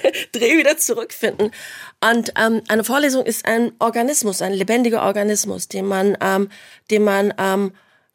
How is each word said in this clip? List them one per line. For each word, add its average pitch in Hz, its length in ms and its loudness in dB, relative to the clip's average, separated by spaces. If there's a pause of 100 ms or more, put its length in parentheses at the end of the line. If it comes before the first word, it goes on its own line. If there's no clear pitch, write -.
(300)
Dreh 240 260 2
wieder 302 220 4
zurückfinden. 220 720 -2 (500)
Und, 233 400 2
ähm, 226 280 2
eine 214 160 2
Vorlesung 262 420 2
ist - 180 -4
ein 226 360 0
Organismus, 233 600 0
ein 190 120 -2
lebendiger 220 500 0
Organismus, 202 640 -2
den 190 200 -6
man, 196 340 0
ähm, 196 280 0 (440)
den 208 100 4
man, 202 360 2
ähm, 190 340 0 (420)